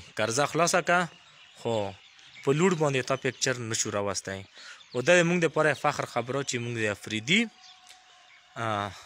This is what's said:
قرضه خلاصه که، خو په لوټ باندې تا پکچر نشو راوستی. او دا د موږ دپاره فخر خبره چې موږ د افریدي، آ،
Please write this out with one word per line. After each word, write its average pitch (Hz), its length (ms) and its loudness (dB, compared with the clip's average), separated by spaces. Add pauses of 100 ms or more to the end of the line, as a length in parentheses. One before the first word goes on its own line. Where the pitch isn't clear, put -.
(160)
قرضه 113 300 2
خلاصه 165 360 2
که، 175 260 2 (480)
خو 107 360 -2 (520)
په 139 100 4
لوټ 175 200 4
باندې 143 280 0
تا 135 140 -2
پکچر 127 420 -2
نشو 113 340 -4
راوستی. 98 500 -4 (540)
او 123 60 0
دا 175 200 6
د 170 40 2
موږ 175 140 2
دپاره 156 340 2
فخر 139 320 -2
خبره 123 380 -4
چې - 120 -4
موږ 120 220 -4
د 110 80 0
افریدي، 110 600 0 (1080)
آ، 107 340 -2 (160)